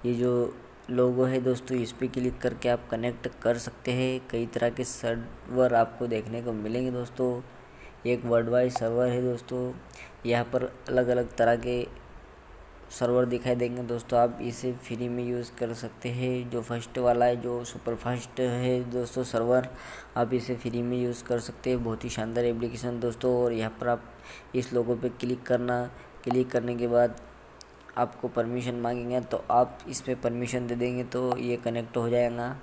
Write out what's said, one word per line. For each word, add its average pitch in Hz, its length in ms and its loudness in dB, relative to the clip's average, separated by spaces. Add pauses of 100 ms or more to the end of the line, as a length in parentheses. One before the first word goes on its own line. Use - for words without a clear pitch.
ये 120 80 2
जो 123 420 2 (340)
logo 127 340 4
है 127 180 2
दोस्तों, 127 360 0
इस 117 140 -2
पर 131 160 -4
click 123 300 -2
करके 123 320 0
आप 120 220 0
connect 117 360 -4 (140)
कर 120 160 4
सकते 120 340 -6
हैं। 127 380 0
कई 117 160 -2
तरह 117 240 0
के 123 140 -4
server 120 920 0
आपको 117 340 4
देखने 110 340 -2
को 120 120 -4
मिलेंगे 117 380 -2
दोस्तों। 123 500 -2 (680)
एक 123 160 0
वर्ल्ड 117 240 4
वाइड 123 220 4
server 120 360 2
है 123 140 2
दोस्तों, 127 520 -2 (520)
यहाँ 117 200 4
पर 123 280 -2 (160)
अलग-अलग 123 460 2
तरह 117 200 6
के 123 460 -4 (920)
सर्वर 123 340 4
दिखाई 123 300 0
देंगे 123 280 -2
दोस्तों। 120 360 2
आप 120 220 4
इसे 120 320 -4
फ्री 123 360 -6
में 123 140 -2
यूज़ 120 360 -4
कर 117 140 -2
सकते 117 360 -8
हैं। 123 400 -2
जो 120 120 -2
फर्स्ट 117 360 -6
वाला 120 280 6
है, 123 160 6
जो 120 220 -2
सुपर 117 320 -4
फास्ट 120 440 -4
है 123 520 2
दोस्तों 123 320 -2
सर्वर, 123 440 2 (500)
आप 120 160 2
इसे 123 220 0
फ्री 120 260 -4
में 120 160 0
यूज़ 123 260 -2
कर 120 160 0
सकते - 300 -6
हैं। 123 140 2
बहुत 113 200 -4
ही 123 60 -6
शानदार 117 360 0
एप्लीकेशन 120 540 -2
दोस्तों। 120 360 2
और 123 180 4
यहाँ 110 280 -2
पर 123 60 0
आप 120 160 2 (520)
इस 127 180 0
लोगो 120 220 2
पे 123 140 -2
क्लिक 123 340 -4
करना, 123 480 0 (320)
क्लिक 127 280 2
करने 120 240 0
के 120 120 0
बाद 120 280 6 (840)
आपको 123 300 -2
परमिशन 120 480 -2
मांगेंगे, 120 460 -2
तो - 300 -4
आप 123 280 4 (100)
इस 131 120 -4
पर 127 140 -2
परमिशन 120 520 -2
दे 120 80 -2
देंगे 123 280 0
तो 123 340 0
ये 120 200 -2
कनेक्ट 117 400 -4
हो 117 120 0
जाएगा। 120 540 0